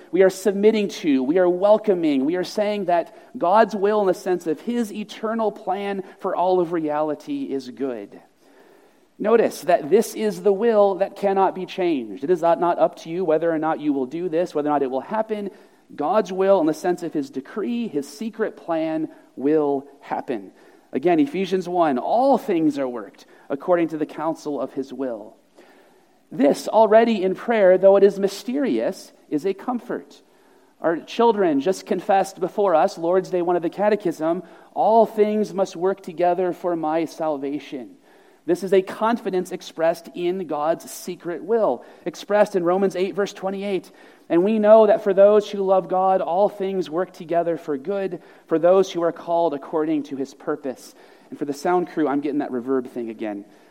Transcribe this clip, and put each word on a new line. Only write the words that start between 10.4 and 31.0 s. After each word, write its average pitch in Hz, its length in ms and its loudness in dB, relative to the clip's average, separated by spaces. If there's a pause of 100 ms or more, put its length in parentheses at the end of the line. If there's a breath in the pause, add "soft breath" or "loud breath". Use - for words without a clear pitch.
the 202 100 4
will 202 440 2
that 190 180 -4
cannot 190 400 0
be 180 120 -8
changed. 131 580 -4
It 147 60 0
is 170 120 0
not, 165 160 4
not 175 220 0
up 165 160 2
to - 140 -16
you 180 140 -4
whether 160 240 2
or 160 120 0
not 156 180 -2
you 147 140 0
will 135 140 -2
do 170 220 -6
this, 165 280 -2
whether 147 120 -2
or 147 40 0
not 143 100 2
it 131 80 -2
will 131 120 -4
happen. 214 480 -6 (440 loud breath)
God's 180 380 0
will 190 280 4
in 151 60 2
the 156 80 2
sense 175 300 -4
of 160 80 -8
his 139 180 -4
decree, 226 560 -6
his - 220 -6
secret 220 480 -6
plan 160 520 -4 (280 loud breath)
will 143 500 0 (140)
happen. 107 500 -8 (420 soft breath)
Again, 165 260 2
Ephesians 175 500 0
one, 165 300 2
"All 240 400 2
things 160 400 0
are 135 80 -2
worked 117 400 -10 (220 soft breath)
according 175 400 0
to 160 80 -8
the 151 100 -4
counsel 147 540 -6
of 127 140 -8
his 135 180 -8
will." 120 420 -10 (960 soft breath)
This - 380 0
already 220 560 4
in 190 100 0
prayer, 190 420 4
though 196 200 8
it 196 80 6
is 196 160 4
mysterious, 196 920 -4 (160)
is 151 160 -4
a 196 100 -2
comfort. - 680 -8 (580 soft breath)
Our 160 180 0
children 202 600 2